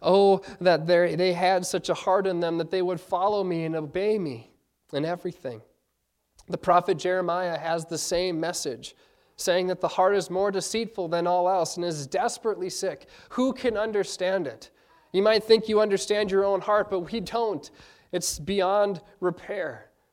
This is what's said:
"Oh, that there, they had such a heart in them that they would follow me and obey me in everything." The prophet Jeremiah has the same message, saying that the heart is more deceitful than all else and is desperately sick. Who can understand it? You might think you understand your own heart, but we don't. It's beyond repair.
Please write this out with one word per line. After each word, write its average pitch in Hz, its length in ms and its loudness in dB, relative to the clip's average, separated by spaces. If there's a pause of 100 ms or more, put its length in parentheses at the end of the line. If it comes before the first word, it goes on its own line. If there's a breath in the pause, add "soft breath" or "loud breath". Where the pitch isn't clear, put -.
"Oh, 196 400 4 (180 loud breath)
that 165 260 4
there, 175 300 4
they 185 160 2
had 180 340 2
such - 220 -4
a 180 60 2
heart 190 340 0
in 180 140 -2
them 170 160 -2
that 165 140 -4
they 185 100 0
would 180 180 -2
follow 196 420 0
me 170 220 -2
and 160 100 -4
obey 185 460 -2
me 127 320 -8 (400)
in 143 140 -2
everything." 165 560 -8 (880)
The 170 80 -6
prophet 175 380 4
Jeremiah 180 600 -2
has 165 280 -4
the 160 120 -8
same 180 400 -2
message, 156 600 -6 (400 soft breath)
saying 180 300 0
that 180 120 -4
the 175 80 -2
heart 185 260 4
is 196 160 0
more 196 220 0
deceitful 196 560 -4
than 170 180 0
all 180 220 2
else 180 300 0
and 175 80 -4
is 151 220 -6
desperately 190 640 -4
sick. - 380 -6 (220 loud breath)
Who 254 240 0
can 240 240 -2
understand 196 680 -2
it? 117 260 -12 (420 soft breath)
You 190 80 2
might 214 240 4
think 220 240 4
you 214 100 4
understand 208 520 2
your 196 120 4
own 196 160 2
heart, 208 300 2
but 185 220 -4
we 226 100 -4
don't. 214 500 -4 (400 loud breath)
It's - 280 -4
beyond 196 640 0 (200 loud breath)
repair. 175 680 -6 (240)